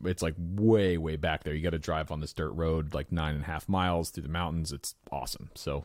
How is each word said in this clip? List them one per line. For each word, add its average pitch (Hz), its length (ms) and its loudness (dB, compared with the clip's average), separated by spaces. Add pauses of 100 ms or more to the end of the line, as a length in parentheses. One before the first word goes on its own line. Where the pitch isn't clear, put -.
it's, 90 180 -2
like, 82 160 0
way, 98 580 6
way 80 200 -2
back 78 280 0
there. 76 100 -2
You 78 80 -2
gotta 82 160 2
drive 78 320 -2
on 76 100 -4
this 78 120 -6
dirt 80 200 -2
road, 80 420 0
like, 73 180 -4
nine 78 220 2
and 73 100 -2
a - 20 -8
half 78 220 -4
miles 90 420 2
through 82 120 -8
the 69 60 -6
mountains. 82 440 -2
It's - 220 -8 (180)
awesome. - 420 -8
So 71 300 -4